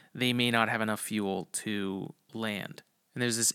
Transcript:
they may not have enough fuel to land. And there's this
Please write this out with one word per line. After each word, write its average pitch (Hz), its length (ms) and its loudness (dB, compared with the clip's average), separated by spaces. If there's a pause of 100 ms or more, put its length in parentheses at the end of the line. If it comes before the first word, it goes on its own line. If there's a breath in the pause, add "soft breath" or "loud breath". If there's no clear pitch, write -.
(120)
they 123 200 2
may 120 180 2
not 113 180 4
have 110 120 0
enough 110 200 0
fuel 98 520 -2
to 98 600 -4 (220)
land. 107 480 -6 (320)
And 123 80 -2
there's 120 140 2
this 113 180 4